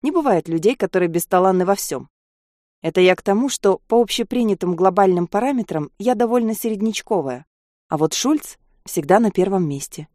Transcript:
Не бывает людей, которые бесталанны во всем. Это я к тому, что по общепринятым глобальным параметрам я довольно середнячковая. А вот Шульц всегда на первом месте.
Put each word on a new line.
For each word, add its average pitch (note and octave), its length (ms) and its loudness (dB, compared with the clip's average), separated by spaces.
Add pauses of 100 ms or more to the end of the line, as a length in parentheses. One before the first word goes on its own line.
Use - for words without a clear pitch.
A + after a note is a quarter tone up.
Не C#4 80 0
бывает C4+ 380 0
людей, E3 260 2
которые F3+ 340 0
бесталанны F3+ 580 2
во G3 80 2
всем. - 340 -8 (720)
Это E3 180 -2
я F#3 160 6
к - 60 -18
тому, G#3+ 260 0
что - 400 0
по A#3 120 4
общепринятым G#3+ 760 -2
глобальным F3+ 520 2
параметрам G#3 720 -4
я B3 160 0
довольно A3+ 400 0
середнячковая. G3 920 -4 (440)
А D#3 100 -4
вот D#3 160 0
Шульц - 420 -2 (280)
всегда F3 360 0
на A3 100 2
первом F#3 380 0
месте. C#3+ 460 -10